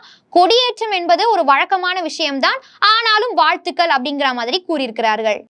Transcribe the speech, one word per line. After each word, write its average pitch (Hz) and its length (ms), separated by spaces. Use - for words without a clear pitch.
கொடியேற்றம் 453 600
என்பது 359 380
ஒரு 370 140
வழக்கமான 359 560
விஷயம்தான், 320 600
ஆனாலும் 440 560
வாழ்த்துக்கள் 339 540
அப்படிங்கிற 277 440
மாதிரி 247 360
கூறியிருக்கிறார்கள். 220 840